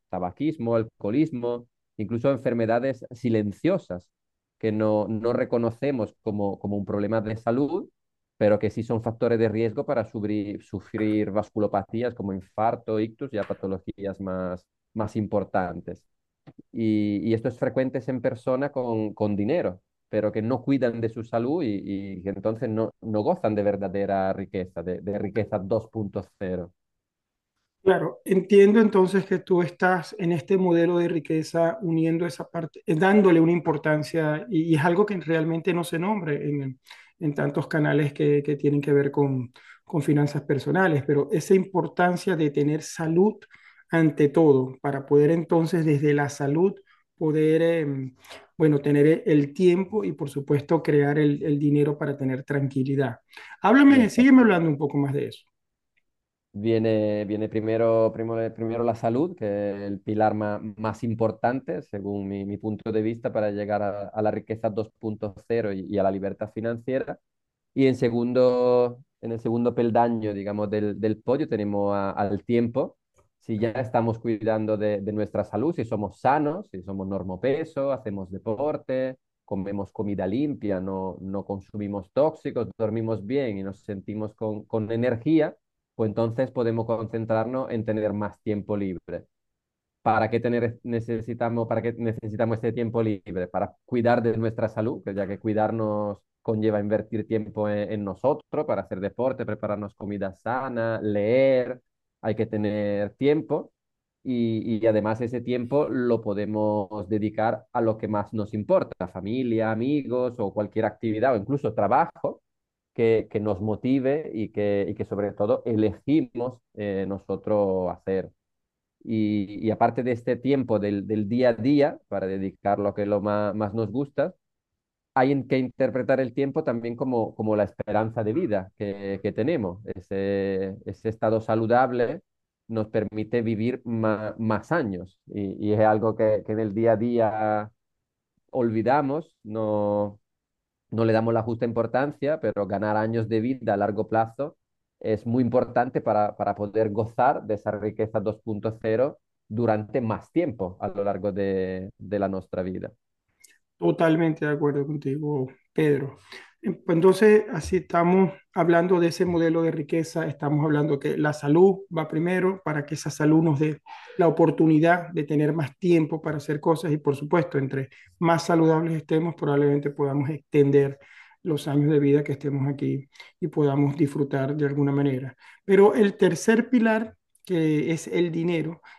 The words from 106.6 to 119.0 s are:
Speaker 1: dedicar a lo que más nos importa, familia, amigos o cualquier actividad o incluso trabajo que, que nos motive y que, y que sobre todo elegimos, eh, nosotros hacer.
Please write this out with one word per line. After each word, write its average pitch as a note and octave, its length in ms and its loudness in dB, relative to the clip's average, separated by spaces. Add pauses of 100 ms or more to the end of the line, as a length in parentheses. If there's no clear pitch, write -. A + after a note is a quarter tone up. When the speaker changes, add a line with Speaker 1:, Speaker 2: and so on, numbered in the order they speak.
Speaker 1:
dedicar G#2+ 640 -2
a A#2+ 100 -2
lo A2 160 0
que A2 100 -6
más G#2 260 -4
nos G#2 200 -6
importa, G#2+ 540 -2
familia, A2 640 -2
amigos B2 680 -2
o G2 140 -2
cualquier G#2+ 320 -2
actividad G#2+ 480 0
o G#2+ 40 2
incluso A#2 360 -4
trabajo C#3+ 680 0 (520)
que, A2+ 360 2
que G#2+ 100 -4
nos G#2 220 -2
motive C3 720 -2
y G#2+ 160 -6
que, G2+ 400 0
y G#2+ 60 -6
que A2 100 -6
sobre G2+ 280 -4
todo A2 320 0
elegimos, A#2+ 920 0 (140)
eh, G2 340 -4
nosotros F#2+ 840 0
hacer. F#2 400 -4 (720)